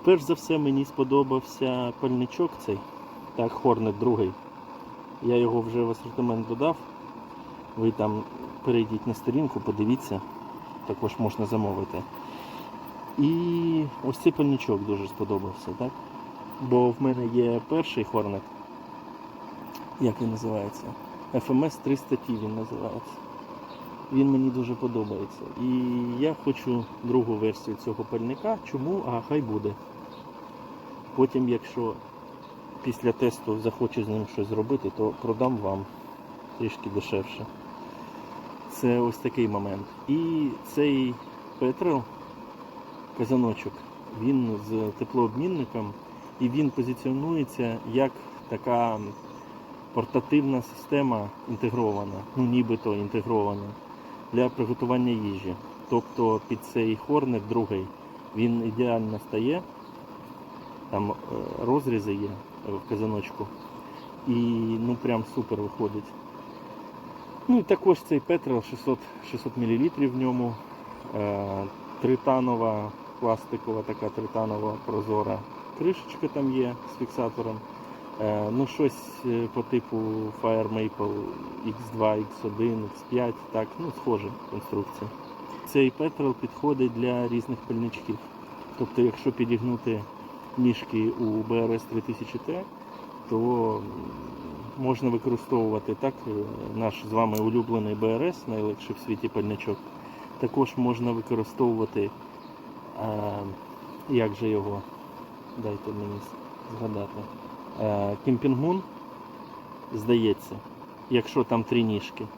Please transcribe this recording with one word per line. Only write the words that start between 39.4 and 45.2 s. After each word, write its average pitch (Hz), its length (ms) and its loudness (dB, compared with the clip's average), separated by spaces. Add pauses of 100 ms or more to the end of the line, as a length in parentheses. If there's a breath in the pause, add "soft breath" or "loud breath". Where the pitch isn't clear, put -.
момент. 101 380 -2 (220)
І 160 400 2 (200)
цей 135 460 4 (460)
Петрел, 131 420 2 (1160)
казаночок, 120 560 2 (480)
він 120 380 4 (100)
з 110 280 0
теплообмінником, 120 960 0 (460 loud breath)